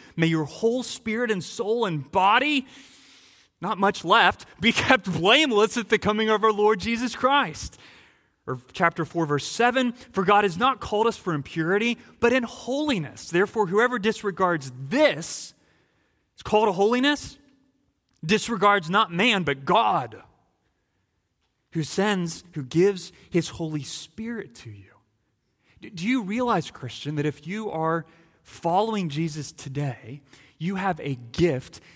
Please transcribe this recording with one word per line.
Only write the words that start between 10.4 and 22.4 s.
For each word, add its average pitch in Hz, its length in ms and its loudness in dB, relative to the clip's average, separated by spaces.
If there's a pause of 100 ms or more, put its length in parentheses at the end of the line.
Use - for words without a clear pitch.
has 175 120 0
not 226 220 0
called 214 280 0
us 170 100 -2
for - 160 -4
impurity, 180 640 0 (240)
but 233 100 4
in 254 120 2
holiness. 240 880 -4
Therefore, 202 380 0
whoever 233 320 2
disregards 185 720 -2 (160)
this, 185 640 0 (800)
it's - 100 -20
called 214 260 2
a - 20 0
holiness, 247 680 0 (880)
disregards 202 640 2
not 196 220 2
man, 196 320 2
but 139 220 -4
God, 175 580 0 (1500)
who 160 100 -2
sends, 185 720 -2